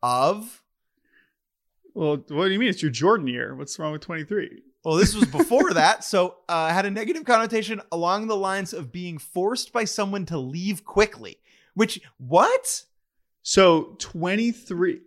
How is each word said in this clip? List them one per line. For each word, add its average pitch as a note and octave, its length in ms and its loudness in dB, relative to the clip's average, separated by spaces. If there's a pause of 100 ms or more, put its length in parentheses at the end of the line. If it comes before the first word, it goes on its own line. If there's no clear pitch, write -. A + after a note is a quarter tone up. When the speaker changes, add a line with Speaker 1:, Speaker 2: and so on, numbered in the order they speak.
Speaker 1:
of D#3 580 0 (1300)
Speaker 2:
Well, D3+ 240 -2
what D3+ 300 -4
do F#3+ 40 0
you G3+ 80 0
mean? B3+ 100 2
It's - 120 -4
your D3+ 100 0
Jordan D#3 360 2
year. B2 280 -6
What's C#3 240 -12
wrong D#3 140 -6
with D3+ 80 -10
twenty-three? E3 600 -8 (220)
Speaker 1:
Well, D#3+ 120 0
this F#3+ 200 4
was G#3+ 120 2
before C#4 460 2
Speaker 2:
<laughs> - 0 -
Speaker 1:
that. F3 300 4
So, F3+ 320 0 (140)
uh, D#3+ 240 0
had G3 120 0
a G3+ 60 -4
negative A#3 340 -6
connotation A3+ 560 0 (100)
along F3+ 360 -2
the A3 80 -2
lines F#3+ 380 -4
of C3+ 180 -12
being F3 260 -10
forced G3+ 540 -4
by A3+ 140 -2
someone G3 420 -4
to E3 100 -6
leave E3 460 -6
quickly. G3+ 540 -2 (360)
Which, - 260 0 (180)
what? G#3+ 680 2 (600)
Speaker 2:
So F3 560 4
twenty-three, F#3 1080 -4